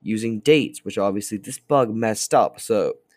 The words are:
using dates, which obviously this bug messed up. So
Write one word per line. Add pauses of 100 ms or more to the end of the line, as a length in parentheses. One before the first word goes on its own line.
using
dates,
which
obviously
this
bug
messed
up.
So (180)